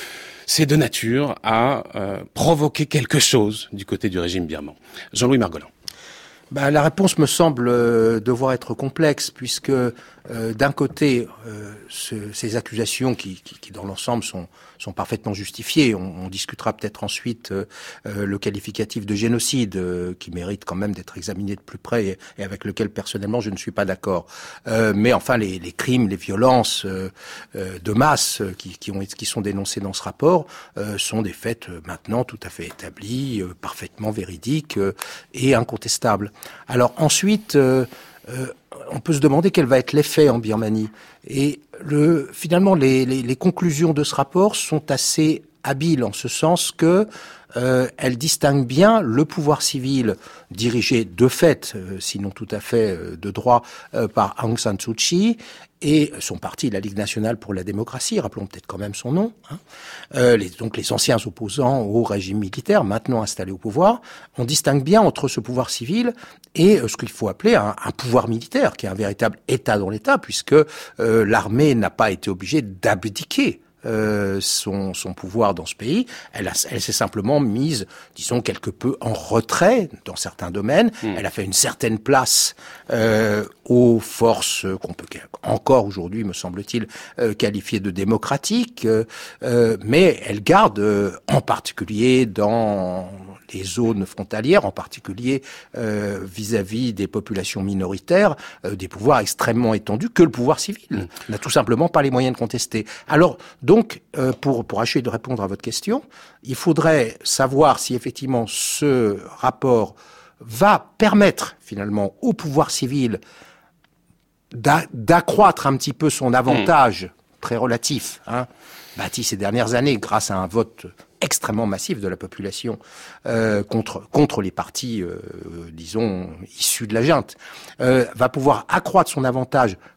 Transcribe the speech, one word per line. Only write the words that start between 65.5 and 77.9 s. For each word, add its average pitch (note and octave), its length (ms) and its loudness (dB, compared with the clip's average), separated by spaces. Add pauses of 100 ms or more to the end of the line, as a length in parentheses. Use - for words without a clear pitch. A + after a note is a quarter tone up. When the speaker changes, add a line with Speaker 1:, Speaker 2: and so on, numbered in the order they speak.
Speaker 2:
civil A3+ 440 -2 (400)
et, F#3 260 6
euh, A#2+ 80 -2
ce - 100 -6
qu'il A#2 120 -6
faut G#2+ 200 -4
appeler A3 260 2
un, G#2+ 280 2
un - 80 -6
pouvoir A#2+ 360 0
militaire, A#2 460 -2
qui - 120 -10
est G2+ 40 -4
un F#2 40 -6
véritable G2+ 540 -2
État B2+ 320 0
dans F#2+ 100 -2
l'État, A2 280 0
puisque, - 360 -4
euh, D3+ 120 8 (600)
l'armée A2+ 500 4
n'a G2+ 140 0
pas A2 220 2
été - 180 -6
obligée F#2+ 320 -2
d'abdiquer, G2+ 1000 -2 (240)
euh, G#2+ 560 -2
son, F#2+ 520 -4
son F#2 200 -8
pouvoir G2+ 400 0
dans E2+ 120 -8
ce - 80 -10
pays. F3 320 -2 (280)
Elle F#2+ 160 -4
a, - 200 -4
elle A#2 120 -4
s'est - 100 -6
simplement A2+ 480 0
mise, B2 480 -2 (260)